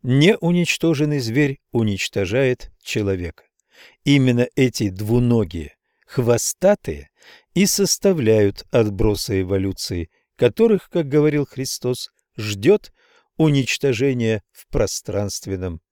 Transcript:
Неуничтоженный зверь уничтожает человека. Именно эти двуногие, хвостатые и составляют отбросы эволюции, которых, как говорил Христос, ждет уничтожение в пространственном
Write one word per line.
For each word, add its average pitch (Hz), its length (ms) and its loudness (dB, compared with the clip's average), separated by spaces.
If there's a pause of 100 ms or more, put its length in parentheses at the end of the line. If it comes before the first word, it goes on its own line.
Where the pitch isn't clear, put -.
Неуничтоженный 156 1160 2
зверь 139 400 -2 (100)
уничтожает 113 1000 -2 (100)
человека. 95 640 -6 (580)
Именно 127 540 2
эти 120 320 0
двуногие, 107 880 -2 (280)
хвостатые 120 1040 -2 (440)
и 185 100 2
составляют 120 1080 2
отбросы 104 720 0
эволюции, 95 680 -4 (240)
которых, 220 560 2
как 170 160 -2
говорил 147 400 2
Христос, - 640 -8 (260)
ждет 107 560 0 (440)
уничтожение 131 1120 0
в - 160 -20
пространственном 95 1120 -6 (120)